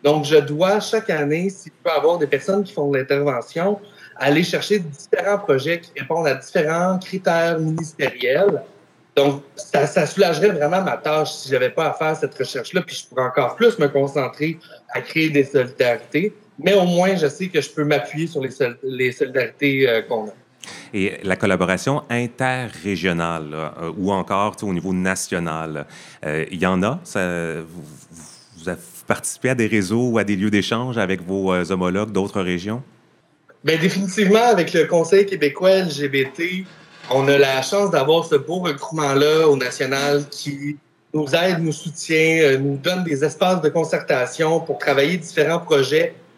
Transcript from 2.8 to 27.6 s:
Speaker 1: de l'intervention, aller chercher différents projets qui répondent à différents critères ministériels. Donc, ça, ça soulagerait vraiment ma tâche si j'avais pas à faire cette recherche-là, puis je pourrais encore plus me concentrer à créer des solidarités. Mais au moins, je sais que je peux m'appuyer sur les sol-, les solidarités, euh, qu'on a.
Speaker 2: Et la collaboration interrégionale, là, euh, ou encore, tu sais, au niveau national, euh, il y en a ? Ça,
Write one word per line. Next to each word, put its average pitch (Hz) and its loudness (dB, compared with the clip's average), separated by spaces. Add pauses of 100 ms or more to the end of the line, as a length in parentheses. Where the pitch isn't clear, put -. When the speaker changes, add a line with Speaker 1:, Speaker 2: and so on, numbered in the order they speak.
Speaker 1:
de 139 2
l'intervention, 143 -2 (360)
aller 147 2
chercher 185 -2
différents 185 -2
projets 170 0
qui - -20
répondent 160 -4
à 131 2
différents 170 0
critères 170 0
ministériels. 156 0 (540)
Donc, 143 2 (140)
ça, 147 0
ça 151 2
soulagerait 185 4
vraiment 165 0
ma 135 -2
tâche 151 -2
si - -14
j'avais 127 2
pas 160 0
à 143 0
faire 156 -2
cette 151 -6
recherche-là, 131 -4
puis - -10
je - -12
pourrais 127 -2
encore 123 -2
plus 226 4
me 147 4
concentrer 143 -2 (320)
à 123 -6
créer 156 -2
des 143 4
solidarités. 131 0 (240)
Mais 175 2
au 190 6
moins, 175 2
je 160 0
sais 185 -4
que 151 0
je - -8
peux 156 -2
m'appuyer 147 -2
sur 139 -6
les 127 -6
sol-, 120 -2
les 127 -2
solidarités, 135 0
euh, 113 2
qu'on 107 -4
a. 101 -14 (600)
Speaker 2:
Et 95 -2
la 95 0
collaboration 92 0
interrégionale, 98 -4
là, 78 -8
euh, 82 -8
ou 98 -2
encore, 98 -2
tu - -12
sais, 101 -4
au 90 -2
niveau 87 -4
national, 85 -4 (380)
euh, 76 -4
il 87 -8
y 90 2
en 92 2
a ? 131 -2
Ça, - -6 (400)